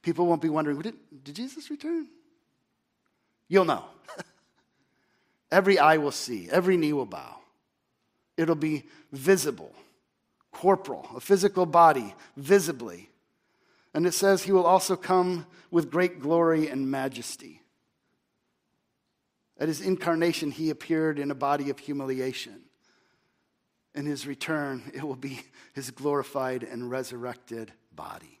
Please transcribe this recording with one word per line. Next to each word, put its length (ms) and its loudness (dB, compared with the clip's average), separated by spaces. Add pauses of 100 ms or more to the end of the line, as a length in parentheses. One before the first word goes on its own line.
People 240 0
won't 140 2
be 80 -2
wondering, 320 0
"Did, 160 -10 (280)
did 120 -16
Jesus 340 -12
return?" 380 -6 (1400)
You'll 180 4
know. 180 -2 (320)
<laughs> 1400 -18
Every 260 6
eye 200 8
will 120 0
see, 400 -8
every 280 4
knee 160 0
will 100 -2
bow. 320 -14 (1000)
It'll 160 2
be 300 -4 (280)
visible, 600 0 (800)
corporal, 600 0
a 60 -12
physical 460 2
body, 480 6 (200)
visibly. 760 0 (800)
And 140 0
it 80 0
says 280 4
he 100 0
will 120 6
also 320 4
come 480 0 (260)
with 200 0
great 280 0
glory 500 2
and 220 -4
majesty. 680 -8 (2000)
At 100 -2
his 140 -6
incarnation, 680 0
he 200 -2
appeared 480 -2
in 120 -4
a 40 -4
body 340 -2
of 100 -6
humiliation. 840 -8 (1300)
In 120 -10
his 200 -8
return, 680 -8
it 80 -10
will 120 -8
be 280 -12 (320)
his 160 -12
glorified 720 -4
and 280 -10
resurrected 800 -10 (220)
body. 480 -18